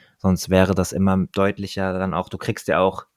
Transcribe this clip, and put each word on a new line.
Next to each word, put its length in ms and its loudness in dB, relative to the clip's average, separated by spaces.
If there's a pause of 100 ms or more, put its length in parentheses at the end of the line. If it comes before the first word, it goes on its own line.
(180)
Sonst 320 0
wäre 240 4
das 180 -2
immer 240 2 (160)
deutlicher 680 -2
dann 140 -4
auch, 160 -4
du 80 -10
kriegst 320 -6
ja 120 2
auch, 260 0 (100)